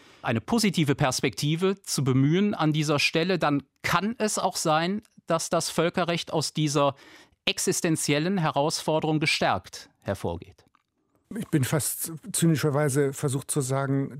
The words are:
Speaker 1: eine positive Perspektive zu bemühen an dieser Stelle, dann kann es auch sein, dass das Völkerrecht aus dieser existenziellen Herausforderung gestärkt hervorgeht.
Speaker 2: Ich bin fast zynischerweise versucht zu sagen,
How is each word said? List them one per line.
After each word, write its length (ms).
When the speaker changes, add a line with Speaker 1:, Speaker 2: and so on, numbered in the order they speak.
Speaker 1:
eine 180
positive 540
Perspektive 880
zu 220
bemühen 500
an 180
dieser 280
Stelle, 400
dann 240
kann 360
es 200
auch 160
sein, 480
dass 240
das 200
Völkerrecht 600
aus 220
dieser 400
existenziellen 960
Herausforderung 800
gestärkt 720
hervorgeht. 640
Speaker 2:
Ich 120
bin 160
fast 480
zynischerweise 800
versucht 380
zu 100
sagen, 600